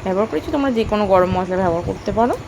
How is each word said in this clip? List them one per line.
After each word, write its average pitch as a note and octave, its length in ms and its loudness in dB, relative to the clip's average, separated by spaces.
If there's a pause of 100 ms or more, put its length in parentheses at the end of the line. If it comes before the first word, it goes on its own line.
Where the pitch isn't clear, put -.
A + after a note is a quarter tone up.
ব্যবহার G3 260 0
করেছি, - 260 -4
তোমরা C#4 220 0
যে A3+ 140 2
কোনো G#3 120 0 (100)
গরম F#3 240 4
মশলা F#3 260 -2
ব্যবহার F3 260 0
করতে G3 280 -6
পারো। A#3+ 180 2 (120)